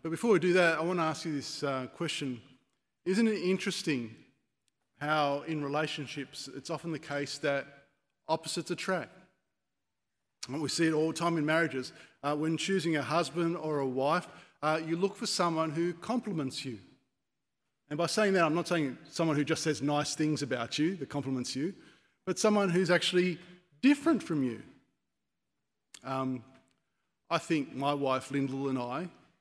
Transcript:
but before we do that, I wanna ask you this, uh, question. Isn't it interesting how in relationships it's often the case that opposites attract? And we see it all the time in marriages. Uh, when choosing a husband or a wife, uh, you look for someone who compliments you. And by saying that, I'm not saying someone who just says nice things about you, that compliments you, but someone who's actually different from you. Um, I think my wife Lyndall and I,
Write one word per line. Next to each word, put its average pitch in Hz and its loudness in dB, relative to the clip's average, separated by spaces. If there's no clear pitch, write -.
but 165 -6
before 190 0
we 180 6
do 175 4
that, 165 6
I - -2
wanna 170 0
ask 156 -2
you 165 -4
this, 139 -6
uh, 135 -2
question. 135 -6
Isn't 196 4
it 214 0
interesting 160 -2
how 147 2
in 156 -4
relationships 143 -6
it's 135 -12
often 165 -6
the 151 -6
case 143 -6
that 139 -4
opposites 160 -2
attract? 170 -4
And 143 -4
we 143 -2
see 165 2
it 160 2
all 156 2
the 160 -8
time 170 2
in 151 0
marriages. 151 0
Uh, 147 0
when 156 0
choosing 165 0
a 139 0
husband 165 0
or 151 -4
a 139 0
wife, 135 0
uh, 156 0
you 165 -2
look 190 0
for 233 -6
someone 160 2
who 170 -2
compliments 170 -4
you. 113 -8
And 147 -2
by 170 4
saying 202 4
that, 180 6
I'm 156 4
not 170 0
saying 151 0
someone 160 2
who 147 2
just 147 0
says 143 0
nice 147 0
things 151 0
about 120 -4
you, 170 0
that 139 -8
compliments 131 -4
you, 160 -2
but 185 -2
someone 208 4
who's 175 2
actually 180 2
different 285 4
from 151 0
you. 117 -2
Um, 131 -4
I 170 2
think 151 0
my 139 0
wife 131 0
Lyndall 139 -2
and 131 0
I, 131 -4